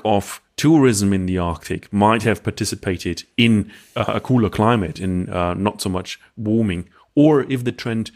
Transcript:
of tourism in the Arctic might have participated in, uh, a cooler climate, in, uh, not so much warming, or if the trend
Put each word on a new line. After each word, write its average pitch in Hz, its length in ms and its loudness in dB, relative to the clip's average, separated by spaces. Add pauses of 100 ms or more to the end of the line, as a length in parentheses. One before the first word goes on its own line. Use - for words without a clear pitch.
of 104 360 -2 (140)
tourism 127 580 4
in 92 140 0
the 92 120 -2
Arctic 85 540 -6
might 104 300 2
have 110 220 0
participated 95 800 -6 (120)
in, 113 340 4 (260)
uh, 113 100 -2
a 107 140 -4
cooler 123 280 2
climate, 107 520 0
in, 90 280 -4
uh, 90 260 -4
not 98 280 -4
so 101 60 -4
much 92 320 -6 (160)
warming, 107 520 -2 (300)
or 147 260 6
if 123 200 -4
the 120 80 -2
trend 113 440 -6